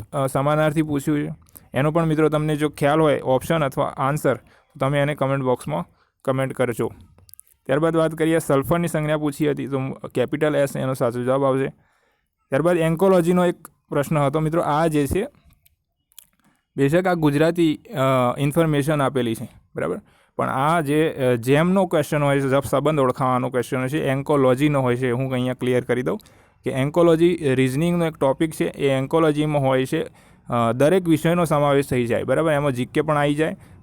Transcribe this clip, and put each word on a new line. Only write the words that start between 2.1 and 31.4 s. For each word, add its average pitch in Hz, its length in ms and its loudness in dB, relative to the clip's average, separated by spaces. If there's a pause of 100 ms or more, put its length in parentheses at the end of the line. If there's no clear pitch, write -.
તમને 151 280 0
જો 147 120 0
ખ્યાલ 147 320 0
હોય 139 200 2
ઓપ્શન 131 440 0
અથવા 135 220 -4 (100)
આન્સર, 139 380 0
તો - 460 -14
તમે 143 200 0
એને 143 140 0
કમેન્ટ 135 300 -2
બોક્સમાં 147 400 -2 (400)
કમેન્ટ 131 280 -2
કરજો. 120 400 -2 (760)
ત્યારબાદ 160 300 2
વાત 160 160 2
કરીએ, 160 260 0
સલ્ફરની 160 500 0
સંજ્ઞા 156 280 -2
પૂછી 151 340 -2
હતી, 135 160 -4
તો 135 120 -4 (360)
કેપિટલ 147 420 -2
એસ 139 200 0
એનો 131 180 -4
સાચો 123 280 -2
જવાબ 131 220 0
આવશે. 135 240 0 (800)
ત્યારબાદ 156 280 2
એન્કોલોજીનો 175 680 2
એક 175 240 -4 (200)
પ્રશ્ન 151 300 -2
હતો 143 220 0
મિત્રો, 156 220 0
આ 151 240 0
જે 147 200 0
છે 190 200 -2 (1500)
બેશક 156 300 2
આ 180 80 2
ગુજરાતી, 160 680 2 (140)
અ, 131 440 0
ઇન્ફોર્મેશન 147 640 0
આપેલી 123 320 0
છે, 110 140 -10 (280)
બરાબર? 156 240 -4 (360)
પણ 123 120 -2
આ 143 320 0
જે, 151 300 0
અ, 127 240 0
જેમનો 160 520 2
ક્વેશ્ચન 160 360 0
હોય 139 180 2
છે, 135 80 -2
જબ 139 120 2
સંબંધ 143 400 0
ઓળખાવાનો 127 500 0
ક્વેશ્ચન 127 280 -2
હોય 127 100 -4
છે, 147 200 -2
એન્કોલોજીનો 139 760 2
હોય 123 140 0
છે, 127 140 -2
હું 131 220 -2
અહીંયા 127 220 -2
ક્લિયર 123 300 0
કરી 123 180 -2
દઉં 175 160 -4 (460)
કે 127 60 -4
એન્કોલોજી 165 640 2 (180)
રિઝનિંગનો 151 520 0
એક 156 100 -6
ટોપિક 143 340 0
છે, 165 140 -4
એ 143 240 -2
એન્કોલોજીમાં 147 720 0
હોય 131 240 2
છે. 160 160 -4 (460)
અ, 117 240 0
દરેક 165 360 2
વિષયનો 165 360 2